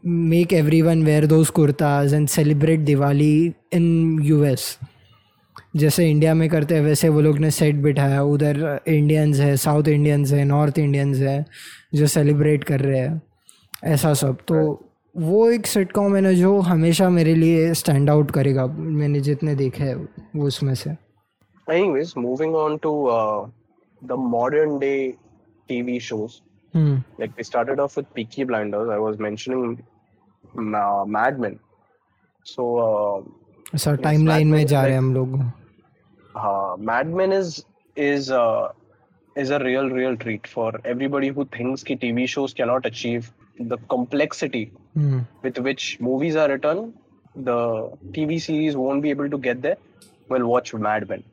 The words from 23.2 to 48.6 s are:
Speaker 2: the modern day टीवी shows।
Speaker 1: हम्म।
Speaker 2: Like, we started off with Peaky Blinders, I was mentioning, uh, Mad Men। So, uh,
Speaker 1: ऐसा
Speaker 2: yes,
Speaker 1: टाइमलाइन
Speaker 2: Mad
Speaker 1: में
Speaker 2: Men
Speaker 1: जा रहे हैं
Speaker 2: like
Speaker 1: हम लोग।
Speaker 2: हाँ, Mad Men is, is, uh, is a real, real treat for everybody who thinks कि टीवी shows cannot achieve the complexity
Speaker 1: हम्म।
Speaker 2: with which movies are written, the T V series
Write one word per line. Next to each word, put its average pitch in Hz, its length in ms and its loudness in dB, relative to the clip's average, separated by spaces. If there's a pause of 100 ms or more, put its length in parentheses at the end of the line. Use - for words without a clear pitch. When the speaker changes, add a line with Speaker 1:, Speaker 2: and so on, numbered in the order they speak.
Speaker 2:
the 123 160 -8 (160)
modern 147 460 0
day 135 320 -2 (560)
टीवी 123 320 -6
shows। 113 320 -8 (440)
Speaker 1:
हम्म। 143 280 2 (180)
Speaker 2:
Like, - 160 -10
we 117 120 -10
started 123 300 -2
off 143 180 -2
with 139 100 -8 (120)
Peaky 120 260 -8
Blinders, 107 440 -4
I 104 100 -2
was 107 220 -4
mentioning, 117 540 -6 (840)
uh, 101 440 -2 (140)
Mad 135 220 0
Men। 110 140 -6 (920)
So, 127 200 -8 (140)
uh, 104 440 -2 (520)
Speaker 1:
ऐसा 151 160 -2
Speaker 2:
yes, 147 120 -2
Speaker 1:
टाइमलाइन 156 400 2
Speaker 2:
Mad 151 80 4
Speaker 1:
में 151 80 4
Speaker 2:
Men 139 100 2
Speaker 1:
जा 139 140 4
रहे 135 100 2
हैं 131 80 0
Speaker 2:
like 131 80 0
Speaker 1:
हम 127 60 0
लोग। 131 240 -2 (960)
Speaker 2:
हाँ, 98 400 -4
Mad 120 380 -4
Men 190 180 0
is, 185 180 -2 (460)
is, 143 340 -2
uh, 113 360 0 (680)
is 139 160 -4
a 147 80 -2
real, 131 300 -2 (100)
real 127 240 -2
treat 110 340 -10
for 113 120 -4 (240)
everybody 139 360 -4
who 139 160 -8 (120)
thinks 127 260 -8
कि 135 120 -6
टीवी 123 320 -4
shows 139 260 -6
cannot 123 380 -2
achieve 117 400 -8 (300)
the 117 160 -6 (160)
complexity 131 720 -4 (320)
Speaker 1:
हम्म। 135 280 -2 (200)
Speaker 2:
with 127 200 -6
which 135 200 -6 (160)
movies 135 340 -4
are 151 140 2
written, 151 320 -2 (580)
the 123 200 -2 (560)
T 156 100 -2
V 160 140 -4
series 156 360 -4